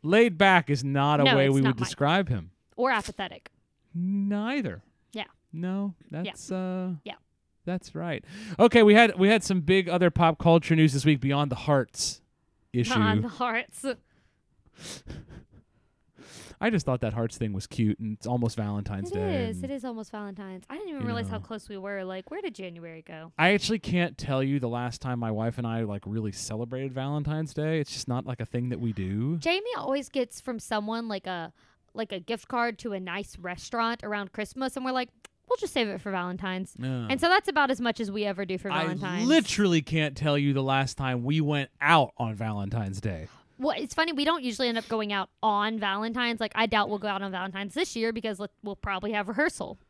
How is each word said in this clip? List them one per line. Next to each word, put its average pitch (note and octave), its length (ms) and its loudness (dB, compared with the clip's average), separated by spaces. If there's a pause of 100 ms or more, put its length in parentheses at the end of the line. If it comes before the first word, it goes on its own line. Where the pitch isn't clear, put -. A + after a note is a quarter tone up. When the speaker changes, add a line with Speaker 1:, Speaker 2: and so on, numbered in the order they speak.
Speaker 1:
Laid G3 360 6
back F#3+ 320 6
is C3 120 2
not C#3 380 4
a C#3+ 40 8
Speaker 2:
No, C3+ 120 8
Speaker 1:
way C#3 120 6
Speaker 2:
it's C3+ 60 4
Speaker 1:
we C3+ 60 4
Speaker 2:
not C3 140 4
Speaker 1:
would A2+ 60 -6
Speaker 2:
Mike. A#2+ 80 0
Speaker 1:
describe E3 420 2
him. F2+ 220 -4 (220)
Speaker 2:
Or B3+ 160 0
apathetic. G3+ 600 -4 (440)
Speaker 1:
Neither. G3+ 880 -2 (300)
Speaker 2:
Yeah. G#3+ 120 -10 (280)
Speaker 1:
No, F#3 420 -4 (160)
Speaker 2:
Yeah. D#3+ 120 -6
Speaker 1:
that's, - 280 -10
uh, F#3 440 -4 (100)
Speaker 2:
Yeah. G3+ 120 -12 (500)
Speaker 1:
that's - 280 -6
right. E3 300 -6 (340)
Okay, A#3 240 10
we G#3 120 12
had, A3 240 8
we F#3+ 100 6
had A3 160 6
some F#3+ 160 2
big F3 300 4
other F3 200 6
pop E3 280 4
culture E3 360 6
news D#3 200 6
this C#3 100 0
week D3 160 6
beyond C#3 300 2
the A#2+ 60 -4
Hearts - 680 0 (500)
issue. B2 220 2
Speaker 2:
Beyond G#3+ 300 4
the B3 40 -4
Hearts. A#3 560 -4 (920)
<laughs> - 300 -16 (1600)
Speaker 1:
I G#3+ 60 2
just G#3 160 0
thought B2 160 -2
that G#2+ 140 -2
Hearts A2+ 240 -4
thing G#2+ 160 -2
was F#2+ 120 -6
cute, G#2+ 340 0
and G#2+ 180 -6
it's - 80 -14
almost A#2+ 280 0
Valentine's G#2 560 -6
Speaker 2:
It - 40 -6
Speaker 1:
Day, E4 320 -2
Speaker 2:
is. A3 160 -6
Speaker 1:
and, - 20 -6
Speaker 2:
It C4+ 60 -8
is C4+ 120 -8
almost A#3 300 -10
Valentine's. G3 560 -12
I C4+ 60 -12
didn't F#4 160 -10
even C#4 100 -10
Speaker 1:
you - 60 -4
Speaker 2:
realize A#3 220 -4
how A3 100 -6
Speaker 1:
know. - 60 -10
Speaker 2:
close A3 260 -14
we G3+ 80 -12
were. F#3+ 260 -8
Like, F#3 260 -10
where D#4 120 -8
did A3 120 -8
January E3+ 460 -14
go? E3 380 -16
Speaker 1:
I F3+ 160 6
actually G#3 240 0
can't F3 400 0
tell C3+ 240 0
you C#3 180 0
the B2 80 -2
last A#2+ 320 -4
time B2 200 -2
my A2+ 100 -2
wife A2 260 -2
and A#2+ 100 -4
I, A2+ 180 -2
like, G2+ 200 -4
really G#2+ 280 -4
celebrated B2 600 -6
Valentine's D3 640 -4
Day. D#3 260 0
It's - 120 -4
just - 160 -8
not, B2+ 180 -2
like, B2 140 -6
a A#2 60 -4
thing B2 220 -2
that B2 120 -4
we A#2 120 0
do. G#2+ 460 -2
Speaker 2:
Jamie F4+ 260 0 (140)
always C4+ 320 -4
gets B3+ 320 -4
from A#3 160 -8
someone, A3 500 -6
like, G3 180 -8
a, F3 240 -8 (440)
like, A3 180 -6
a F#3 80 -6
gift - 280 -8
card A#3+ 320 -2
to A3 120 -6
a F#3+ 80 -4
nice F#3 380 -8
restaurant A3+ 680 -4
around G#3 280 -6
Christmas, C4 440 -6
and B3+ 80 -8
we're B3+ 80 -2
like, B3 160 -2 (400)
"We'll B4+ 80 2
just - 160 -6
save A#3 160 0
it F#3 140 -8
for G3+ 100 -8
Valentine's." F#3 640 -6
Speaker 1:
Yeah. B2+ 300 -4
Speaker 2:
And - 140 -2
so E4+ 80 4
that's G4 180 4
about C#4+ 220 2
as B3 100 -2
much A#3 200 -2
as G3+ 100 -4
we G#3 160 -4
ever G3 180 -4
do F#3 140 -4
for G3+ 100 -8
Valentine's. F3+ 540 -2
Speaker 1:
I A#3+ 40 2
literally G#3 540 4
can't D3+ 340 -2
tell D3 220 2
you C#3+ 160 2
the C3+ 100 0
last C3+ 360 0
time B2+ 260 -2
we D3+ 160 0
went C#3+ 300 0 (100)
out D3 380 6
on A2+ 160 -2
Valentine's G2+ 680 -4
Day. F2+ 280 -6 (300)
Speaker 2:
Well, C#4 180 0
it's - 160 -6
funny. E4 220 0
We C#4+ 100 0
don't D4+ 180 0
usually B3 280 -2
end A3+ 80 -2
up A3+ 100 -8
going G#3+ 240 -2
out G3 160 -4 (140)
on G#3+ 360 0
Valentine's. A3+ 640 -2
Like, A3 140 -4
I A3+ 100 2
doubt G#3 240 0
we'll G#3 100 -4
go G#3 100 -6
out G3 120 -4
on G3 100 -6
Valentine's F#3+ 440 -8
this E4 200 -2
year A3+ 160 -2
because A3 300 -6
let-, G#3 80 -8 (140)
we'll G3+ 120 -8
probably G3+ 380 -6
have G#3 160 -2
rehearsal - 480 -2 (140)